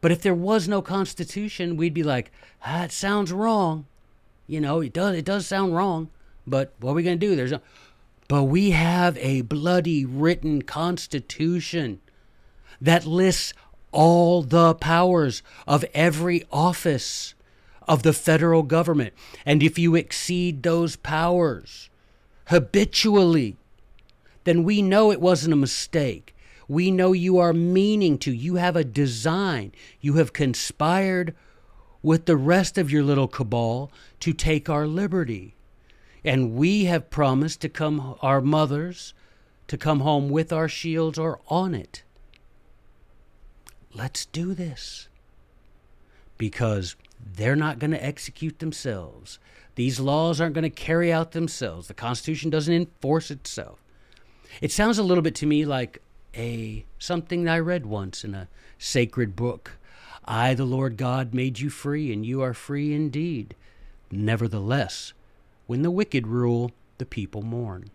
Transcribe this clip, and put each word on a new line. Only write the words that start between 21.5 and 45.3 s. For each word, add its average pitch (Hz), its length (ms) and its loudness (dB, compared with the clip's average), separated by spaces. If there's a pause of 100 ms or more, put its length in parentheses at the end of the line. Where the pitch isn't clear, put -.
habitually, 185 1120 4 (880)
then 175 180 4
we 208 180 2
know 208 300 6
it 156 100 0
wasn't 165 320 4
a 147 40 6
mistake. 135 760 -2 (340)
We 175 240 0
know 185 220 4
you 180 240 4
are 170 160 6
meaning 185 680 4
to. 143 120 -2
You 135 240 -2
have 175 200 2
a 170 80 2
design. 139 880 -2 (260)
You 143 140 0
have 160 200 2
conspired 170 1000 0 (680)
with 160 240 2
the 165 120 6
rest 170 400 2
of 170 120 0
your 147 140 2
little 139 240 2
cabal 120 640 -4 (300)
to 165 120 0
take 156 360 0
our 151 180 0
liberty. 156 680 -4 (680)
And 131 320 0
we 185 300 2
have 170 240 0
promised 143 520 0
to 160 80 -6
come, 151 520 -4
our 139 180 2
mothers, 151 760 -2 (540)
to - 100 -8
come 156 220 0
home 143 300 2
with 160 240 -2
our 160 160 -2
shields 160 500 -4
or 160 280 -4
on 180 280 0
it. - 280 -12 (1900)
Let's 120 320 -10
do 175 280 -6
this. - 560 -12 (1300)